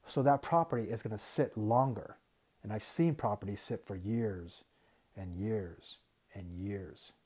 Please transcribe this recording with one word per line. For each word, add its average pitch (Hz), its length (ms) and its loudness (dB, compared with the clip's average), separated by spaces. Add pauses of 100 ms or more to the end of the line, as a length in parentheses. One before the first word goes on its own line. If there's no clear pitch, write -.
So - 180 0
that 139 180 6
property 160 480 2
is 113 120 -4
gonna 107 160 -4
sit - 400 0
longer. 117 600 2 (440)
And 107 120 -6
I've 107 100 -4
seen 165 320 4
properties 101 460 -2
sit - 240 -4
for 98 100 -6
years 98 680 -2 (520)
and 92 200 -8
years 98 640 -4 (360)
and 87 180 -10
years. 95 640 -8 (120)